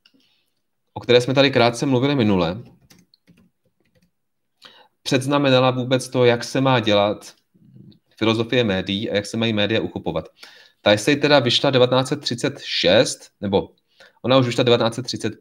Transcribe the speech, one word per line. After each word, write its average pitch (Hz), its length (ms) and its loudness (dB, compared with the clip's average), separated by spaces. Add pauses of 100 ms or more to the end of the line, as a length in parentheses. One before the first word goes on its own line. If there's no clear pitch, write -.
(920)
o - 80 -14
které 123 200 4
jsme 127 140 -4
tady 139 160 4
krátce 120 360 0
mluvili 135 280 0
minule, 101 480 0 (2500)
předznamenala 131 680 2
vůbec 127 380 -2
to, 127 160 2
jak 117 200 2
se - 160 -4
má 131 200 2
dělat 104 540 0 (840)
filozofie 117 460 0
médií 98 460 -4
a - 40 -6
jak 101 120 -4
se - 100 -10
mají 113 160 -2
média 104 280 -2
uchopovat. 80 480 -8 (520)
Ta 104 120 4
esej 143 240 2
teda 143 220 4
vyšla 127 320 0
devatenáct 127 380 2
set - 120 -6
třicet - 400 -8
šest, - 720 0 (100)
nebo 98 300 -2 (520)
ona 127 160 2
už 127 80 2
vyšla 120 180 -2
devatenáct 120 300 0
set 131 80 -8
třicet 110 380 -8